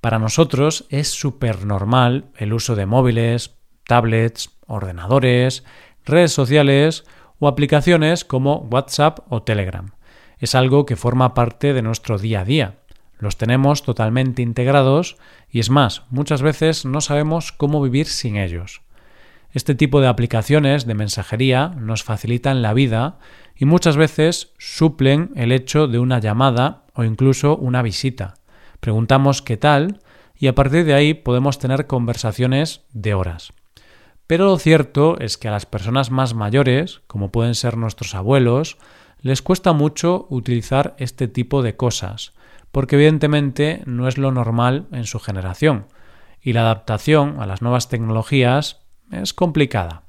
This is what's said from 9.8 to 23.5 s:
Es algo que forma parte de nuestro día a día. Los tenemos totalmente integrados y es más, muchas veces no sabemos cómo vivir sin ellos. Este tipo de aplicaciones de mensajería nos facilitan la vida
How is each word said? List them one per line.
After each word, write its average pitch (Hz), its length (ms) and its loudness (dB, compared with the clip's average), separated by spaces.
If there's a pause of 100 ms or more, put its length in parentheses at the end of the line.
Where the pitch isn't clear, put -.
Es - 160 -2
algo 131 320 4
que 123 80 -2
forma 127 400 0
parte 127 380 0
de 127 100 0
nuestro 110 340 -4
día 104 240 -4
a 92 40 -6
día. 117 340 -2 (400)
Los 104 180 -4
tenemos 135 460 0
totalmente 120 580 -2
integrados 131 760 2 (340)
y 120 80 -2
es 110 100 0
más, 135 400 2
muchas 139 320 -2
veces 156 420 0
no 135 180 -4
sabemos 151 500 -2
cómo 147 280 -2
vivir 139 280 0
sin 104 300 -6
ellos. 90 440 -6 (760)
Este 139 160 -2
tipo 139 280 2
de 131 60 4
aplicaciones 135 800 0
de 117 80 -4
mensajería 120 760 -2 (100)
nos 110 240 -6
facilitan 120 580 -2
la 107 140 0
vida 127 420 0 (380)